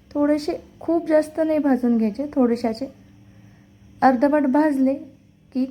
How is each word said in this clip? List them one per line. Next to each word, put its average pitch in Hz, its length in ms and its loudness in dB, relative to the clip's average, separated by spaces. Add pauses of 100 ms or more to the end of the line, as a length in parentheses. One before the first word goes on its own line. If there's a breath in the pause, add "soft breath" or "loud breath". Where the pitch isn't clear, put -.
(140)
थोडेसे, 294 420 0 (240)
खूप 320 280 -2
जास्त 302 320 0
नाही 311 180 0
भाजून 254 400 0
घ्यायचे, 220 360 -2
थोडेसे 240 340 0
असे 226 240 -8 (1080 soft breath)
अर्धवट 277 440 2
भाजले 269 480 2 (600)
की 254 160 -2